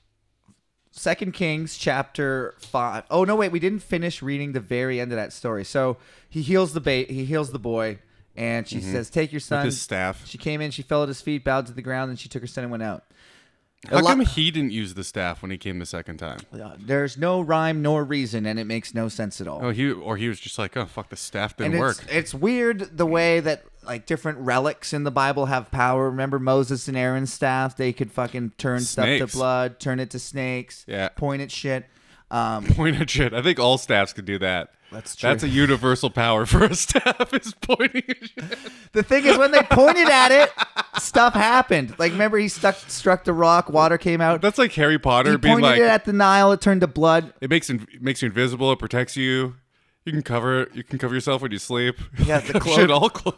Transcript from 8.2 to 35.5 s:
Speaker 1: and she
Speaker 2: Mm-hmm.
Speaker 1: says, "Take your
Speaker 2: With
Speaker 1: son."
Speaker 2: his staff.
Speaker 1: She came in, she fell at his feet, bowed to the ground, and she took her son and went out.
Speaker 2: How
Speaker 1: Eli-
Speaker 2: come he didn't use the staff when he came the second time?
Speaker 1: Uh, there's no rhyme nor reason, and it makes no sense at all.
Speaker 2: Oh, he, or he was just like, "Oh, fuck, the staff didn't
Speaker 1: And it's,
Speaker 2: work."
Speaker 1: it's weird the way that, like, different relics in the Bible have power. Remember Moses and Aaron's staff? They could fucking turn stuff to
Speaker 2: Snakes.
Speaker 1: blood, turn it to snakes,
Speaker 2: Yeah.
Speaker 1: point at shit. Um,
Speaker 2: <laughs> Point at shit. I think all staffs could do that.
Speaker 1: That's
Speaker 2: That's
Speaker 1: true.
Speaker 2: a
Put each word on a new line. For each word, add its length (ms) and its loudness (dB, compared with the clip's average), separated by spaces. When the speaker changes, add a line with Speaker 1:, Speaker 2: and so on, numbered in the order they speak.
Speaker 1:
and 320 -6
she 100 -10
Speaker 2:
Mm-hmm. 140 -8
Speaker 1:
says, 180 -6
"Take 220 -2
your 60 -8
Speaker 2:
With 60 -10
Speaker 1:
son." 220 -4
Speaker 2:
his 160 -4
staff. 460 -6
Speaker 1:
She 100 -18
came 220 -6
in, 120 -8
she 100 -12
fell 220 -2
at 40 -4
his 140 -10
feet, 240 -6
bowed 220 -2
to 60 -18
the 80 -14
ground, 280 -6
and 100 -12
she 80 -20
took 140 -12
her 60 -12
son 180 -10
and 60 -10
went 120 -8
out. 200 -8
Speaker 2:
How 80 2
Speaker 1:
Eli- 140 4
Speaker 2:
come 80 4
he 320 0
didn't 220 -2
use 200 -6
the 100 -10
staff 380 -6
when 80 -10
he 80 -8
came 220 -10
the 80 -10
second 300 -12
time? 200 -12
Speaker 1:
Uh, 240 -18
there's 400 -4
no 240 -2
rhyme 400 0
nor 220 0
reason, 420 -4
and 140 -4
it 60 -8
makes 280 -8
no 160 -4
sense 320 -8
at 60 -10
all. 160 -10
Speaker 2:
Oh, 80 -2
he, 200 -2
or 260 -6
he 120 -4
was 100 -8
just 200 -14
like, 180 -6
"Oh, 80 -6
fuck, 240 -14
the 60 -16
staff 420 -8
didn't 160 -4
Speaker 1:
And 100 0
it's, 180 -2
Speaker 2:
work." 120 -20
Speaker 1:
it's 180 -4
weird 640 -2
the 120 0
way 320 2
that, 240 -4
like, 220 -10
different 320 -6
relics 560 -2
in 100 -4
the 60 -2
Bible 380 0
have 240 -4
power. 400 0
Remember 260 -4
Moses 500 0
and 80 -6
Aaron's 380 -2
staff? 420 -2
They 160 -2
could 200 -6
fucking 480 -6
turn 220 -2
stuff 260 -2
to 100 2
Speaker 2:
Snakes. 160 -4
Speaker 1:
blood, 460 -2
turn 200 -4
it 120 -8
to 80 -10
snakes, 680 -10
Speaker 2:
Yeah. 220 -6
Speaker 1:
point 320 -6
at 100 -12
shit. 340 -6
Um, 360 -4
Speaker 2:
<laughs> 100 6
Point 260 0
at 80 -4
shit. 240 0
I 80 -2
think 180 2
all 180 4
staffs 360 0
could 100 -12
do 140 -6
that. 320 -2
Speaker 1:
That's 260 -14
Speaker 2:
That's 260 0
Speaker 1:
true. 80 -2
Speaker 2:
a 20 -2